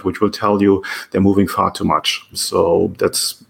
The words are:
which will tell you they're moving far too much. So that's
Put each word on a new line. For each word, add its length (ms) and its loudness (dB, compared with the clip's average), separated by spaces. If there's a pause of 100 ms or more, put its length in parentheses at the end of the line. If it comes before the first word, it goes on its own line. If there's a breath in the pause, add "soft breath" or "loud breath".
which 160 -2
will 80 2
tell 320 0
you 200 4 (300 loud breath)
they're 80 -2
moving 280 4
far 240 -2
too 120 -8
much. 500 -2
So 640 0
that's 500 -4